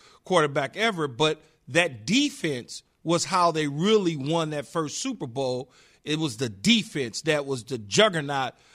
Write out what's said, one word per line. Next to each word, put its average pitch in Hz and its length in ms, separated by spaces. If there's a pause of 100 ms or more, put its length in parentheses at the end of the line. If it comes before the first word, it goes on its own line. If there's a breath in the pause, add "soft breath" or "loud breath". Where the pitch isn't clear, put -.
(260)
quarterback 147 500
ever, 185 320
but 151 340 (280)
that 131 360
defense 175 800 (200)
was 165 220
how 175 260
they 156 160
really 170 500
won 156 320
that 147 180
first 156 320
Super 214 280
Bowl. 127 440 (320)
It 151 160
was 135 180
the 123 120
defense 131 720
that 151 240
was 135 180
the 131 140
juggernaut 139 760 (220)